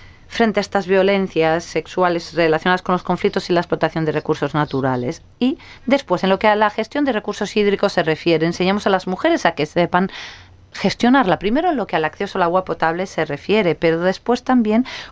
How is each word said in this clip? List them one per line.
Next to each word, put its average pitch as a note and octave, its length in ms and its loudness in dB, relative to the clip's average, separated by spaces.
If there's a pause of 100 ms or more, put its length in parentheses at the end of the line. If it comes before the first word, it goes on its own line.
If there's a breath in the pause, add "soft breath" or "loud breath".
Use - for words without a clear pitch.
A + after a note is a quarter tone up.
(280 loud breath)
frente A3 320 0
a - 20 2
estas G3 240 -4
violencias F#3 760 2
sexuales E3+ 720 -4
relacionadas E3 480 2
con F#3 100 0
los F3 80 0
conflictos F#3+ 480 -2
y F#3 40 2
la E3+ 80 4
explotación D#3+ 440 -2
de D3+ 60 0
recursos D3 420 -2
naturales. C3 680 -2 (160)
Y C4 180 0 (300 loud breath)
después, A#3 360 0
en F#3+ 60 0
lo F#3+ 80 2
que G#3+ 100 0
a G#3 80 6
la G#3+ 140 2
gestión C4+ 360 -4
de C4 80 0
recursos G#3 440 -4
hídricos G3+ 360 2
se F3 100 2
refiere, D#3+ 420 2
enseñamos F#3 400 0
a G3+ 60 4
las F#3 160 0
mujeres A#3+ 400 0
a E3 60 0
que D3 120 -2
sepan F3+ 460 0 (600 loud breath)
gestionarla. A3+ 680 2
Primero, C#4 320 0
en C#4 60 -2
lo G3+ 100 -4
que - 80 -4
al D#3 100 0
acceso - 320 -6
al F#3 60 2
agua F#3 200 2
potable E3 440 -2
se D#3+ 180 -4
refiere, E3+ 480 0
pero E3 280 0
después F#3+ 420 -2
también A#3+ 420 2 (260 loud breath)